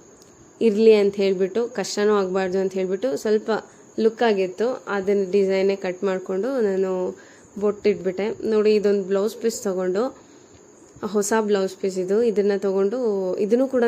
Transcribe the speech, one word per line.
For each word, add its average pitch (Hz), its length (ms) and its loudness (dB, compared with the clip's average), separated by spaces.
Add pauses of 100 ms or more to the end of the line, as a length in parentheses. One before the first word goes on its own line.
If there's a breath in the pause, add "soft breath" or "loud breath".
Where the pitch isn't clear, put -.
(600)
ಇರಲಿ 220 320 6
ಅಂತ 202 220 4
ಹೇಳಿಬಿಟ್ಟು, 196 520 0
ಕಷ್ಟನೂ 208 460 -2
ಆಗಬಾರ್ದು 190 460 0
ಅಂತ 190 140 -2
ಹೇಳಿಬಿಟ್ಟು 190 440 -2
ಸ್ವಲ್ಪ 220 340 0 (480 loud breath)
ಲುಕ್ 220 240 2
ಆಗಿತ್ತು, 208 640 0
ಅದನ್ನ 196 440 -2
ಡಿಸೈನೇ 190 440 2
ಕಟ್ 185 280 -6
ಮಾಡ್ಕೊಂಡು 196 580 -2
ನಾನು 190 560 -2 (420 loud breath)
ಬೊಟ್ಟಿಟ್ಬಿಟ್ಟೆ. 196 920 -2
ನೋಡಿ, 214 260 4
ಇದೊಂದು 202 280 2
ಬ್ಲೌಸ್ 196 320 -2
ಪೀಸ್ - 280 -4
ತಗೊಂಡು, 185 540 -2 (920 loud breath)
ಹೊಸ 202 340 0
ಬ್ಲೌಸ್ 190 340 0
ಪೀಸ್ 190 220 -4
ಇದು, 196 260 0
ಇದನ್ನ 208 340 2
ತಗೊಂಡು, 196 400 0 (400)
ಇದನ್ನು 240 300 2
ಕೂಡ 254 200 0